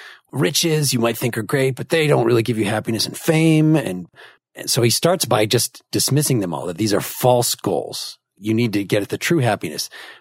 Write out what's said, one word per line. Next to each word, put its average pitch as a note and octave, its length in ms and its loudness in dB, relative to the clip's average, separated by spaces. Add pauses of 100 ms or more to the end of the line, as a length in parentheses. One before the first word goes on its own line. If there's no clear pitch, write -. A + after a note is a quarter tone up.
(320)
riches D3+ 600 0
you C3 80 0
might A2+ 180 0
think A#2+ 200 -4
are A2+ 40 -4
great, C3 340 0
but C#3 120 -10
they D#3+ 180 2
don't C3 200 4
really A#2 160 4
give A2+ 160 -2
you A2 80 0
happiness, G#2+ 400 -2
and - 100 -8
fame. D#3 600 4
And, E3+ 300 -4 (480)
and - 160 -8
so - 120 2
he A#2 80 4
starts E3+ 340 0
by A2 220 2
just - 440 -2
dismissing C3+ 500 0
them F2+ 140 -4
all, D#2+ 120 -6
that F2 120 -8
these G#2 160 0
are F#2+ 60 2
false - 540 2
goals. - 640 -6 (180)
You G#2 180 -4
need A2+ 200 0
to G2+ 100 -2
get G#2 180 -2
at F#2+ 60 -8
the G2+ 100 -6
true E3+ 200 0
happiness. G2+ 500 -2 (320)